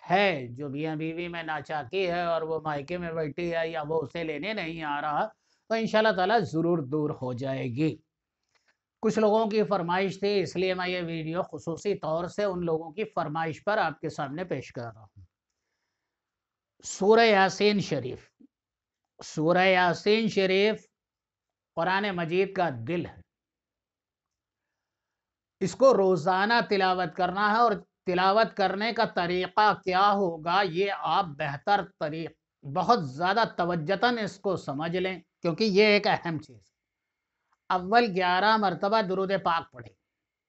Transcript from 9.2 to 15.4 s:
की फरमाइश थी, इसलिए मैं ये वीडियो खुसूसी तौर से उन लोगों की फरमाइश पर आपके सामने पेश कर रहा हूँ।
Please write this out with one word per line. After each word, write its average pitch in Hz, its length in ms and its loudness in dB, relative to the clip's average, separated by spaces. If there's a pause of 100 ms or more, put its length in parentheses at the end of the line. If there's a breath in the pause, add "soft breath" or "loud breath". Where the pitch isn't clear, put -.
की 208 180 0
फरमाइश 185 520 -2
थी, 202 220 0
इसलिए 180 360 -2
मैं 180 120 -6
ये 180 160 -4
वीडियो 165 420 -4
खुसूसी 165 520 -6
तौर 165 320 -4
से 208 180 -4
उन 180 160 -4
लोगों 165 280 -2
की 208 140 -8
फरमाइश 160 560 -6
पर 214 180 -2
आपके 165 320 -4
सामने 151 340 -8
पेश 139 260 -8
कर 127 120 -12
रहा 107 180 -14
हूँ। 104 240 -20 (1600)